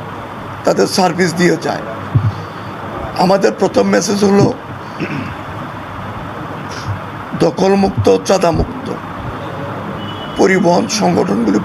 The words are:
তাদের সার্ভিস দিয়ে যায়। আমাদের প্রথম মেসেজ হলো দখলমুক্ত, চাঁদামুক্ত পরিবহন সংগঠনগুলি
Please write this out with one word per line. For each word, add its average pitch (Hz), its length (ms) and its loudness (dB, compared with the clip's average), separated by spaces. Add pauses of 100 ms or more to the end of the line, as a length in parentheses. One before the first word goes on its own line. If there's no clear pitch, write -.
(640)
তাদের 185 240 4
সার্ভিস 180 480 2
দিয়ে 170 220 4
যায়। 98 280 -4 (1300)
আমাদের 190 340 4
প্রথম 196 340 2
মেসেজ 196 380 2
হলো 196 220 6 (3000)
দখলমুক্ত, 190 680 4 (180)
চাঁদামুক্ত 180 640 2 (1500)
পরিবহন 185 520 4
সংগঠনগুলি 202 760 2